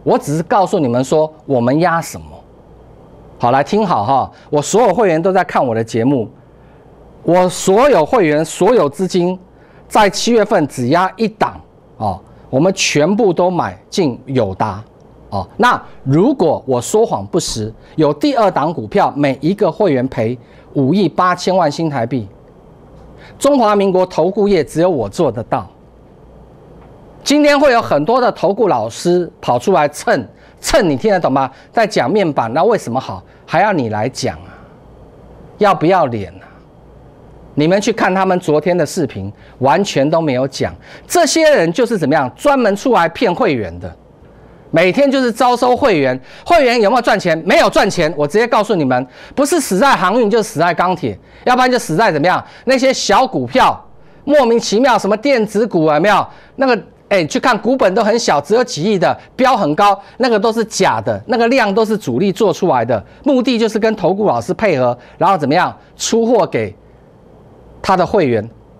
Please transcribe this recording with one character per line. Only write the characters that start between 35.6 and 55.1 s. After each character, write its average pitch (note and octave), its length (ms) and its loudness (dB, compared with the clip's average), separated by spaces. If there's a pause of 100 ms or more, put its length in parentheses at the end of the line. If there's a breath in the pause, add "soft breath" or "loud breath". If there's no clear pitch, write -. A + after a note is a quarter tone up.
不 D3+ 100 -4
要 E3+ 220 2
脸 G2+ 340 -8
啊？ - 80 -20 (1080)
你 D3+ 140 0
们 F#3+ 100 2
去 G#3 140 -2
看 G3+ 200 -2
他 F#3+ 120 0
们 F#3 160 0
昨 D3+ 180 0
天 F3 180 -2
的 D#3 100 0
视 D#3+ 200 -4
频， G2 240 -10 (280 loud breath)
完 D3+ 260 2
全 C#3+ 240 -2
都 E3 100 0
没 D#3 140 -2
有 B2+ 160 -2
讲。 G2+ 260 -6 (320 loud breath)
这 E4+ 200 2
些 D4+ 280 2
人 E3+ 160 2
就 A#3+ 140 0
是 A3 140 -4
怎 D3 100 -2
么 C#3+ 60 0
样， C#3 200 0
专 C#4+ 240 0
门 G#3+ 160 0
出 A#3+ 200 -2
来 E3+ 160 2
骗 F#3+ 220 -2
会 F3 220 0
员 F2+ 240 -8
的， F2+ 160 -14 (760 loud breath)
每 F#3 200 2
天 C#4 200 2
就 C4+ 100 0
是 B3 100 0
招 B3 240 2
收 B3 220 0
会 A3 220 2
员。 C3 200 0 (260 loud breath)
会 E4 200 4
员 A#3+ 160 2
有 G3+ 80 4
没 A#3+ 80 2
有 A#3 60 0
赚 A3+ 180 0
钱？ E3 240 0
没 A#3+ 140 2
有 B3 100 4
赚 C4+ 200 2
钱。 D#3 280 -2
我 D3 100 0
直 E3+ 120 0
接 A#3+ 80 2
告 A#3 180 0
诉 G#3+ 100 -2
你 E3 80 0
们， C3 240 0 (280 loud breath)
不 C#4 100 0
是 D#4+ 160 0
死 G3 160 -4
在 C4 180 4
航 F#3 240 0
运， G#3+ 120 2
就 A3 120 2
死 - 160 -8
在 E3+ 140 2
钢 F3+ 240 0
铁， A2+ 200 -6 (280 loud breath)
要 B3 100 2
不 B3+ 60 0
然 B3+ 100 2
就 B3 80 0
死 D#3 180 -4
在 G#3 140 2
怎 D#3 80 -2
么 D3 80 0
样， E3 160 0 (220 loud breath)
那 C4 140 0
些 C4 140 2
小 B3 340 2
股 C#3+ 200 -4
票， E3+ 320 2 (460 soft breath)
莫 C#4 220 2
名 A#3 120 4
其 G#3 220 0
妙 C4 180 4
什 - 100 -2
么 G#3 60 2